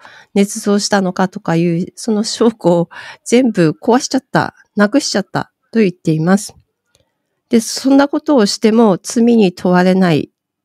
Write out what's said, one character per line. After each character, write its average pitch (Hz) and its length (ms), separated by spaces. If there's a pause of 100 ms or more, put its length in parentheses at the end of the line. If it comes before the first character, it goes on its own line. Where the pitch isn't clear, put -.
(340)
捏 202 260
造 202 180
し 202 120
た 202 100
の 185 140
か 185 140
と 196 120
か 165 160
い 170 100
う、 170 200 (100)
そ - 160
の 208 120
証 226 260
拠 175 200
を 170 200 (340)
全 240 260
部 165 300
壊 240 200
し - 80
ち - 80
ゃ - 20
っ - 20
た、 - 340 (220)
な 208 140
く 233 100
し - 100
ち - 60
ゃ 202 40
っ - 40
た - 260 (220)
と 226 80
言 202 80
っ 175 40
て - 200
い 156 80
ま 180 160
す。 - 180 (920)
で、 233 120
そ - 280
ん 277 80
な 277 100
こ 302 140
と 302 160
を 214 80
し - 140
て 220 120
も 220 320
罪 233 220
に 220 300
問 - 180
わ 180 100
れ 185 120
な 185 180
い - 180 (340)